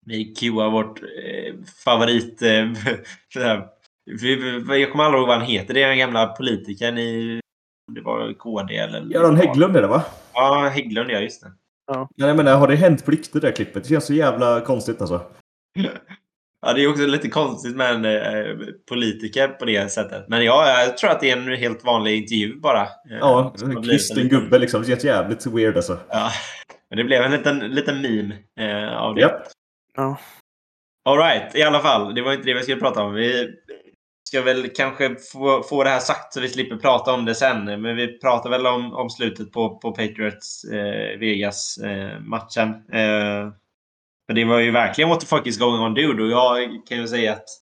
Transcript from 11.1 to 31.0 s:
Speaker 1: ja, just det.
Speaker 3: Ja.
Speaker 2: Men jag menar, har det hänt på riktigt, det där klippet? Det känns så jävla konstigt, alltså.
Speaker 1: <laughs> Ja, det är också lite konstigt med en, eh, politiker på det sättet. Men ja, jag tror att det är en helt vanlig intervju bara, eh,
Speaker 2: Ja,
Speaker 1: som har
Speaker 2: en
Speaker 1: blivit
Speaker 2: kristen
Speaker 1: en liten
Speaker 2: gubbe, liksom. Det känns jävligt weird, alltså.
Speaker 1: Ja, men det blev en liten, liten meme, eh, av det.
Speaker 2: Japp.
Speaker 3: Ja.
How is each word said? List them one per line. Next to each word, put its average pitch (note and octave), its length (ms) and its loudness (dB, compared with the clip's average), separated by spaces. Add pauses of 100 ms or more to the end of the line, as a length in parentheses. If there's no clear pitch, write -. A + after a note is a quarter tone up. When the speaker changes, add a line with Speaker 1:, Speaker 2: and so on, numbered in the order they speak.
Speaker 1:
ja, G#2 80 0
just - 220 -8
det. - 100 -20 (360)
Speaker 3:
Ja. C3+ 200 -6 (100)
Speaker 2:
Men D#3 100 2
jag D3+ 100 4
menar, C#3 200 6
har C#3 100 8
det C#3+ 80 6
hänt D#3+ 300 6
på D3 60 2
riktigt, - 220 -2
det D3+ 60 0
där D3 120 2
klippet? - 320 -6
Det B2 60 -14
känns D3 160 2
så C#3+ 80 -2
jävla B2 480 2
konstigt, A#2 400 -2
alltså. F2 200 -2 (540)
Speaker 1:
<laughs> - 260 -4 (640)
Ja, A#2+ 80 2
det C3+ 100 4
är C#3+ 60 4
också C#3+ 160 0
lite C#3+ 240 0
konstigt B2 460 -4
med B2+ 200 0
en, A2+ 100 -2
eh, G#2+ 500 -2 (340)
politiker A2+ 580 -2
på C3+ 180 -8
det G2+ 260 0
sättet. G2+ 380 -6
Men A#2 140 2
ja, B2+ 420 6
jag B2 120 -4
tror G#3 120 0
att D#3+ 100 2
det C3+ 120 2
är B2 60 0
en B2+ 100 -8 (100)
helt A#2 280 -4
vanlig A2 320 2
intervju G#2+ 420 -2
bara, C3+ 220 2
eh, G2+ 60 -2 (320)
Speaker 2:
Ja, C3+ 360 4
Speaker 1:
som A2 140 -8
har B2+ 60 -4
Speaker 2:
en A2+ 60 -8
Speaker 1:
blivit B2+ 180 2
Speaker 2:
kristen - 180 -4
Speaker 1:
en B2+ 60 2
liten C3 160 4
Speaker 2:
gubbe, A#2+ 200 6
liksom. A#2 220 0
Det A#2 60 -6
känns B2 160 -2
jävligt A2 420 -2
weird, A2+ 300 0
alltså. F#2+ 220 -2 (120)
Speaker 1:
Ja, A2 200 -2 (600)
men - 80 -6
det A#2 60 0
blev B2+ 180 4
en C3 100 2
liten, D3 280 0
liten C#3 420 -4
meme, G#2+ 340 -2 (240)
eh, G#2+ 380 -4
av A2 180 -4
det. G#2+ 60 2
Speaker 2:
Japp. - 200 2 (540)
Speaker 3:
Ja. C3+ 220 -2 (880)